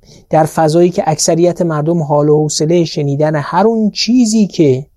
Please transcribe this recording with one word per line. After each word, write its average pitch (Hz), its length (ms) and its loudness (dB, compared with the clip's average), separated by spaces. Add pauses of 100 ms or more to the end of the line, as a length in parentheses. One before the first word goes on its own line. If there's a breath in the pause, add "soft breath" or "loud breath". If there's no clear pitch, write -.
(300 soft breath)
در 160 160 2
فضایی 160 440 2
که 185 160 -4
اکثریت 165 560 0
مردم 165 420 -2
حال 147 260 0
و 151 120 4
حوصله 156 420 0
شنیدن 151 520 -2
هر 170 320 0
اون 220 240 0
چیزی 220 560 0
که 139 380 0 (120)